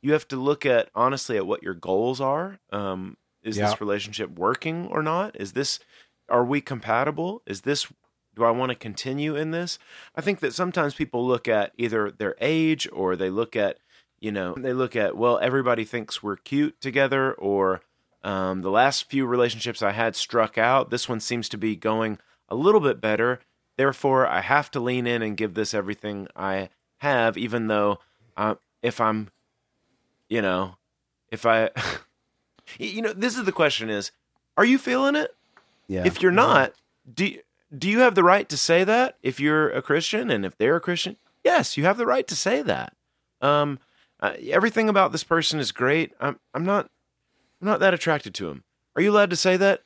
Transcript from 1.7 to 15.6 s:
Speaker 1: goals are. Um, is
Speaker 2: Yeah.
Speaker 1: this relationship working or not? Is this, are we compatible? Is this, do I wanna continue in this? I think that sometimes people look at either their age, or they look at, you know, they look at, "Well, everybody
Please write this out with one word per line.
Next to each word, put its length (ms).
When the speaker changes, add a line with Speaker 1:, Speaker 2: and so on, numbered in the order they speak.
Speaker 1:
goals 480
are. 380
Um, 460
is 140
Speaker 2:
Yeah. 120
Speaker 1:
this 120
relationship 560
working 500
or 160
not? 360
Is 140
this, 260
are 160
we 160
compatible? 840
Is 160
this, 260
do 80
I 80
wanna 240
continue 600
in 160
this? 260
I 60
think 200
that 120
sometimes 420
people 300
look 220
at 300
either 340
their 300
age, 500
or 240
they 140
look 260
at, 220
you 120
know, 260
they 160
look 220
at, 220
"Well, 220
everybody 440